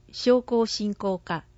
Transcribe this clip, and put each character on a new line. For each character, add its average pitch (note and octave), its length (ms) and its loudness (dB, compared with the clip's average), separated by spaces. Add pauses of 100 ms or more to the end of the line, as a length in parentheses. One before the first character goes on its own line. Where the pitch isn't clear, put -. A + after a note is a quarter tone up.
(100)
商 B3 320 2
工 A#3 240 0
振 G#3 280 -4
興 F#3+ 240 -4
課 E3 280 -6 (120)